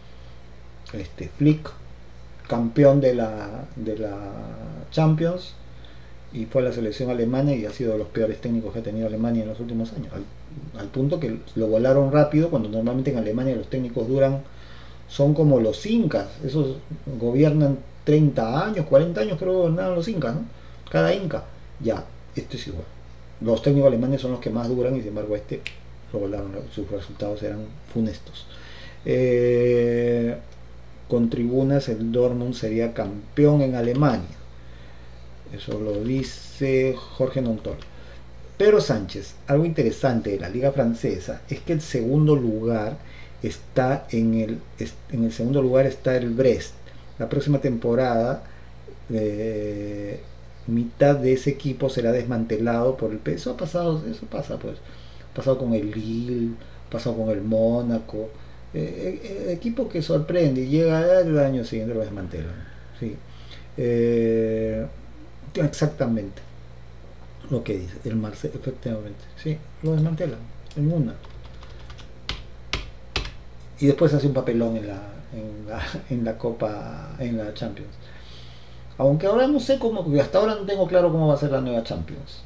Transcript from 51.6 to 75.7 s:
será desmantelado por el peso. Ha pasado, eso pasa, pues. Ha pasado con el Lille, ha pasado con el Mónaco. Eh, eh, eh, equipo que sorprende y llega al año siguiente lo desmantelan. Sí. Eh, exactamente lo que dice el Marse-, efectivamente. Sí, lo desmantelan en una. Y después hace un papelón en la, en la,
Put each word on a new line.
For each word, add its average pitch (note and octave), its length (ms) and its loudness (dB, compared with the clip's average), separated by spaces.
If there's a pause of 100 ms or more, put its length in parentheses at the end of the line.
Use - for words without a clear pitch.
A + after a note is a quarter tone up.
será A#2 220 2
desmantelado A#2 840 0
por G#2+ 140 -2
el - 60 -4
peso. E3+ 340 -4
Ha - 60 -8
pasado, E3 520 0
eso - 180 -8
pasa, - 300 -6
pues. G#2+ 200 -10 (540)
Ha - 40 -18
pasado C3 220 2
con A#2+ 160 0
el G#2 180 0
Lille, A#2 600 -2 (360)
ha - 40 -16
pasado A#2 260 -2
con A2 120 0
el G2+ 120 0
Mónaco. A2+ 880 2 (440)
Eh, F#3 500 -4
eh, G3 240 -8
eh, F3 60 0
equipo A#3 360 -2
que E3+ 120 -2
sorprende D#3 600 4
y B2+ 60 -2
llega E3 520 6
al D#3+ 200 6
año C3+ 240 4
siguiente A2+ 300 -2
lo A2 80 0
desmantelan. F2+ 640 -6 (320)
Sí. A2 160 -6 (600)
Eh, A2+ 1080 2 (720)
exactamente B2+ 840 0 (1080)
lo A#2+ 140 -2
que G2 160 -2
dice F2 260 -10
el A2+ 100 -2
Marse-, G#2+ 380 -4
efectivamente. A2 720 -8 (180)
Sí, D#3 160 -4 (240)
lo D#3+ 120 0
desmantelan D#3 460 0 (360)
en D3+ 160 2
una. C3+ 220 2 (2750)
Y C#3 80 4
después D3 260 6
hace C#3+ 140 4
un C3+ 60 2
papelón A#2 440 2
en G2+ 100 -6
la, G2+ 140 -8 (320)
en G#2+ 340 -10
la, A2+ 140 -6 (140)